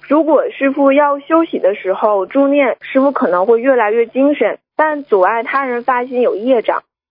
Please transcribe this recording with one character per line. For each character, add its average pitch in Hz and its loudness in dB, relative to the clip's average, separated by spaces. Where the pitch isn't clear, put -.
如 311 2
果 269 2
师 269 -2
父 277 2
要 285 2
休 330 0
息 - -6
的 190 0
时 190 -4
候 202 0
助 277 0
念， 277 0
师 - -2
父 277 2
可 254 -2
能 180 0
会 233 2
越 269 2
来 220 0
越 233 0
精 277 0
神， 208 -2
但 202 -2
阻 196 0
碍 220 2
他 269 -4
人 240 -4
发 247 -2
心 254 -4
有 196 0
业 226 0
障。 160 -4